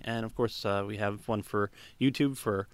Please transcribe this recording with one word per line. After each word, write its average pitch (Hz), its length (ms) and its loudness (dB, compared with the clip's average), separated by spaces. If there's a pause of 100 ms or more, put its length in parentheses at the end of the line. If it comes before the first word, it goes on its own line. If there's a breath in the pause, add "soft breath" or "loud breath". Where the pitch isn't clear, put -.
and 113 220 -2
of 110 80 -8
course, - 320 0
uh, 101 220 2
we 104 100 -6
have 104 300 -2
one 107 160 2
for 101 260 0 (300 loud breath)
YouTube 135 380 2
for 98 360 -2